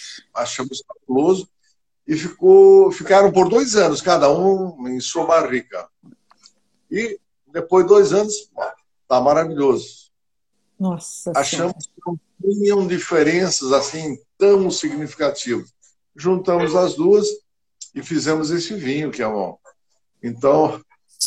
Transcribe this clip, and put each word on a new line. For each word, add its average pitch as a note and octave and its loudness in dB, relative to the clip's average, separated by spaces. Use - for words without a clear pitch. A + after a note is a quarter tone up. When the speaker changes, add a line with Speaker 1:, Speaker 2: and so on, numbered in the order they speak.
Speaker 1:
achamos B2+ -8
fabuloso. E3+ -2
E D#3 -4
ficou, F#3+ 6
ficaram G3 2
por F3+ 4
dois A#3 0
anos, D#3 0
cada D3 2
um F3+ -2
em B2+ -6
sua D#3+ -6
barrica. B2+ -2
E A3 -6
depois E3+ 2
de - 2
dois G3 6
anos, G#3 -4
ó, - -10
tá B2+ 2
maravilhoso. C#3+ -2
Speaker 2:
Nossa F3+ -8
Speaker 1:
Achamos E3 -4
Speaker 2:
Senhora. - -
Speaker 1:
que - -14
não G3+ 0
tinham G3+ 0
diferenças E3 -2
assim C#3 -2
tão G3 2
significativas. C#3+ -6
Juntamos F3 -2
as F3+ 0
duas G3 2
e C#3 -12
fizemos D3+ -4
esse E3+ -6
vinho, D3 -6
que A#2 -10
é A2 -2
bom. G2 -8
Então, C3 -2